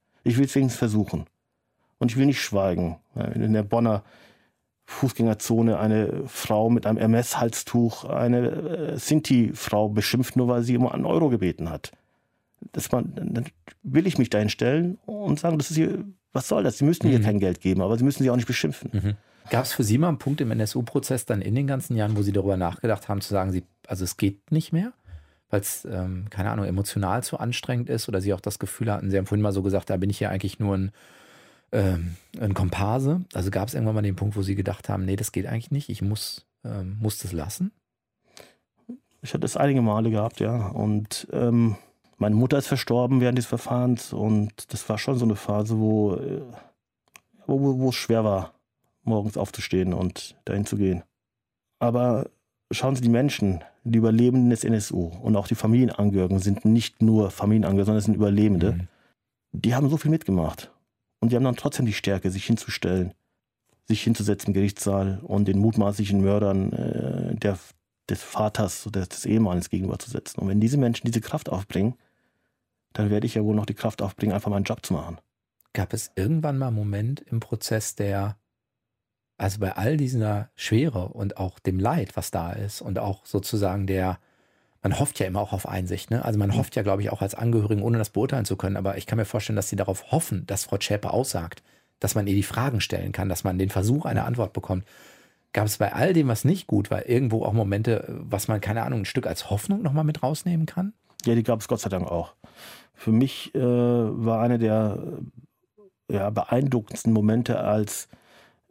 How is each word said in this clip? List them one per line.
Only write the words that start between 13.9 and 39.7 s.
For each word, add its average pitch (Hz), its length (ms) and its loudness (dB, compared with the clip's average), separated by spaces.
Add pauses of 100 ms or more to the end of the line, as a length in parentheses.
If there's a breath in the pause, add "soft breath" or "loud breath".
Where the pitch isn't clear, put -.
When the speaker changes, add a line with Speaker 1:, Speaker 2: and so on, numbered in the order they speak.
Speaker 1:
ich 185 120 0
mich 123 120 2
dahin 104 200 2
stellen 156 560 0
und 151 340 -2
sagen, 170 200 0
"Das - 100 -2
ist 156 80 -2
hier, - 260 0 (300)
was 135 160 -4
soll - 140 2
das? 127 160 0
Sie 139 40 4
müssen 156 240 4
hier 123 120 6
Speaker 2:
Mhm. 107 40 4
Speaker 1:
kein 104 160 2
Geld 92 220 0
geben, 92 200 2
aber 104 160 2
Sie 117 60 2
müssen 139 200 2
sie 131 80 4
auch 123 40 2
nicht 120 120 0
beschimpfen." 131 440 -4
Speaker 2:
Mhm. 101 260 0 (320 soft breath)
Gab's 123 220 2
für - 120 0
Sie 107 140 4
mal 170 120 4
einen 143 80 0
Punkt 147 240 -2
im 117 100 0
N-S-U-Prozess 120 720 -2
dann 107 160 -2
in 107 140 0
den 139 120 0
ganzen 127 280 -2
Jahren, 107 220 2
wo 104 40 0
Sie 101 120 0
darüber 98 240 2
nachgedacht 90 500 -2
haben, 101 140 -2
zu - 80 -10
sagen, 95 220 0
Sie, 92 120 -2 (240)
also 92 160 -6
es - 140 -6
geht - 340 -2
nicht 156 220 0
mehr, 202 180 0 (580 soft breath)
weil's, - 360 -4
ähm, 92 440 -6
keine 101 220 -4
Ahnung, 107 140 -2
emotional 98 580 -2
zu - 160 -8
anstrengend 120 500 -4
ist 120 200 -4
oder 98 100 0
Sie 101 140 0
auch 92 80 -4
das - 180 -6
Gefühl 113 320 -4
hatten, 101 180 -2
Sie 98 80 2
haben 95 80 0
vorhin 104 180 0
mal 104 100 0
so 98 100 0
gesagt, 98 260 0
da 98 60 0
bin 95 140 0
ich - 100 -4
ja 104 100 -2
eigentlich 95 300 -4
nur 98 180 0
ein, 98 140 -2 (840 loud breath)
ähm, 90 420 0 (220 soft breath)
ein 104 160 -2
Komparse. 107 680 0 (120)
Also 95 160 -2
gab's 98 240 -2
irgendwann 110 220 0
mal 107 60 2
den 98 160 -2
Punkt, 104 180 -2
wo 101 60 -2
Sie 98 140 -2
gedacht 95 340 -6
haben, 98 160 -2
"Nee, 95 100 0
das 107 160 -6
geht 95 160 -4
eigentlich 117 240 -6
nicht, 143 180 -4
ich 107 120 -6
muss, - 440 -6 (200)
ähm, 101 360 -8
muss 107 160 -2
das 92 140 -10
lassen"? 98 400 -6 (1500 loud breath)
Speaker 1:
Ich - 120 -12
hatte - 120 -2
es 113 100 -4
einige 135 260 4